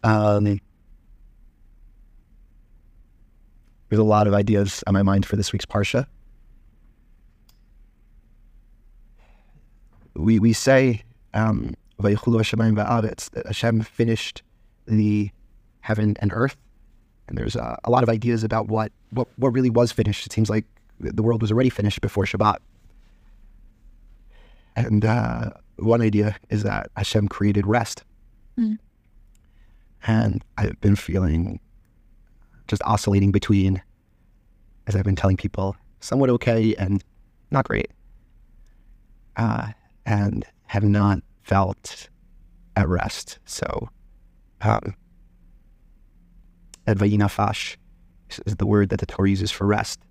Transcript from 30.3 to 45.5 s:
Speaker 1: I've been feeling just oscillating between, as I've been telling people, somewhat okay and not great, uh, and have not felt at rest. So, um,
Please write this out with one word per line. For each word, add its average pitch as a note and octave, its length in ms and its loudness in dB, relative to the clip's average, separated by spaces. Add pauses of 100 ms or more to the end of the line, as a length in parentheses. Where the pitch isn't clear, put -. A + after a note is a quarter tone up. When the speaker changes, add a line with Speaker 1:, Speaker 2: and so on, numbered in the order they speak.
Speaker 1:
I've - 240 -4
been G2+ 160 4
feeling F2 600 -2 (1080)
just G#2 160 -2
oscillating G2+ 480 2
between, F#2+ 500 2 (1040)
as G2+ 100 -4
I've G2 100 0
been G2 100 0
telling F#2+ 220 2
people, G2 380 -6 (260)
somewhat C3+ 280 0
okay A2+ 460 2
and G2 280 -2 (480)
not C#3 140 0
great, - 240 -4 (1500)
uh, A2 320 -2 (360)
and G2+ 400 0 (200)
have - 180 -2
not G2+ 380 4 (220)
felt - 640 -4 (680)
at G2+ 140 2
rest. - 560 -4
So, - 440 -8 (680)
um, G#2+ 360 -2 (1900)